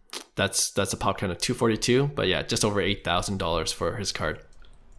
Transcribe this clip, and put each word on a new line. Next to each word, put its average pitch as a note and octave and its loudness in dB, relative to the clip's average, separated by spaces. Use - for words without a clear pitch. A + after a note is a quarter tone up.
that's, - 0
that's G2 0
a F#2 -2
pop G2 -2
count F#2 -2
of E2+ -6
two - 0
forty-two. B2 2
But G#2 0
yeah, E2+ 2
just - 0
over G#2 2
eight G2 0
thousand F2+ 0
dollars E2 0
for E2+ -2
his G#2 -4
card. D#2 -4